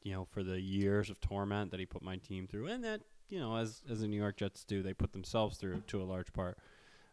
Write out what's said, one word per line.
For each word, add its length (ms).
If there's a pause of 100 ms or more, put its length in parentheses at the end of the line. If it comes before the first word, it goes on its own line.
you 80
know, 140
for 180
the 160
years 500
of 120
torment 500
that 80
he 60
put 160
my 160
team 300
through, 200
and 160
that, 180 (280)
you 100
know, 180
as, 320
as 120
the 60
New 100
York 200
Jets 260
do, 200
they 100
put 180
themselves 460
through 300
to 140
a 40
large 280
part. 240 (560)